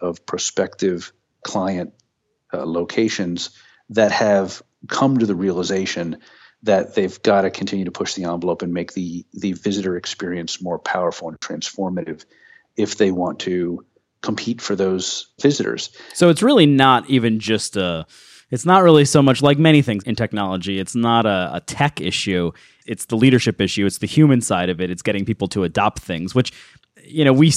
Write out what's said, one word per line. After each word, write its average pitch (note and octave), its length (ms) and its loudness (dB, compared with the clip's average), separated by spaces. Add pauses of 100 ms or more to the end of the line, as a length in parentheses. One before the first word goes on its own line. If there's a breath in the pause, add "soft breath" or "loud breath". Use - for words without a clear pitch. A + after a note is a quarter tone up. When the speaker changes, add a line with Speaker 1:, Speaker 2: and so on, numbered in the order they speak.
Speaker 1:
of F2 260 -6
prospective - 880 -4 (300)
client, F#2 520 -6 (580)
uh, - 140 -8
locations F2 840 -4 (380 soft breath)
that G#2 240 2
have G2+ 500 0 (260)
come C3+ 300 0
to A2+ 80 2
the G2+ 80 0
realization F2+ 840 -4 (440 soft breath)
that F#2+ 320 0
they've G2 280 -2
gotta G2 280 2
continue G2 340 -6
to F2 60 -6
push - 240 -8
the F#2 100 -6
envelope F2 380 -4
and F2 100 -4
make E2+ 200 -6
the, F2+ 400 -8
the G2+ 200 -6
visitor F#2+ 440 -4
experience F2 640 -8
more F2 160 -6
powerful F2 500 -4
and D#2+ 120 -14
transformative F2+ 840 -8 (520 soft breath)
if G#2+ 200 -4
they G2+ 140 2
want F2+ 300 -4
to F2+ 440 -4 (380)
compete A2+ 400 -6
for - 120 -6
those F#2 520 -4 (160)
visitors. C#3 480 -2 (240 loud breath)
Speaker 2:
So F3 160 6
it's D#3+ 120 2
really A#3+ 220 6
not C3+ 460 4
even A#2 280 2
just G#2 380 -4
a, F2 300 -2 (440 loud breath)
it's B2+ 140 -6
not F#3 180 6
really D#3 220 8
so D3 160 4
much, C3+ 220 4
like C#3+ 160 4
many D3+ 240 6
things G#2 220 -4
in A#2 100 -4
technology, G2 640 -4
it's F#2+ 160 -6
not A#2 320 2
a, F#2 280 0
a E2+ 60 -8
tech - 400 -4
issue. F2 520 -2 (340 soft breath)
It's A2 200 -10
the A#2 100 -2
leadership A#2+ 440 4
issue. G2 240 0
It's G2 140 -2
the G#2+ 80 -6
human C#3+ 340 4
side F2+ 300 -2
of E2+ 100 -6
it. F2+ 80 -2
It's F2 140 -10
getting G2+ 240 -2
people G#2 220 -4
to F#2+ 160 -2
adopt G2+ 360 -2
things, F2+ 340 -8
which, B2+ 180 0 (520 loud breath)
you D#3 200 -2
know, C3+ 80 6
we, D3+ 240 6